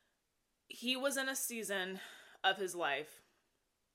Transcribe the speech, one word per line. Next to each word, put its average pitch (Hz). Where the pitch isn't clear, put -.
He 247
was 262
in 269
a 262
season 196
of 190
his 185
life 151